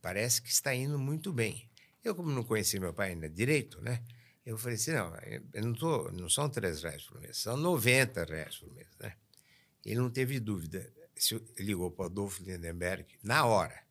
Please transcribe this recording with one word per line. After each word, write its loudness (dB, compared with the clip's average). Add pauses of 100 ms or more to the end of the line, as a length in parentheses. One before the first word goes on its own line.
Parece 2
que -16
está 2
indo 0
muito -2
bem." 0 (340)
Eu, 0
como -2
não 0
conhecia 2
meu -2
pai 0
ainda -6
direito, 0
né? -2 (420)
Eu -6
falei -4
assim, -2
"Não, 0 (400)
eu -2
não 2
tô, 0
não -6
são 2
três -2
reais -8
por -18
mês, -10
são -2
noventa 6
reais -6
por -16
mês, -18 (120)
né?" -8 (680)
Ele 0
não 2
teve 0
dúvida, -4 (240)
se 2 (200)
ligou 0
pro -4
Adolfo -4
Lindenberg -4 (180)
na 6
hora 4 (120)